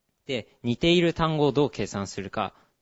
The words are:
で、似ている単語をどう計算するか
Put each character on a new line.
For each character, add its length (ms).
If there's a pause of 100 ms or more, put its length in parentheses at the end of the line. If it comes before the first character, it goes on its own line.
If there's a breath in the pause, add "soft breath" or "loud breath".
(260)
で、 220 (140)
似 140
て 160
い 80
る 140
単 220
語 100
を 60
ど 140
う 40
計 160
算 200
す 140
る 100
か 220 (300 soft breath)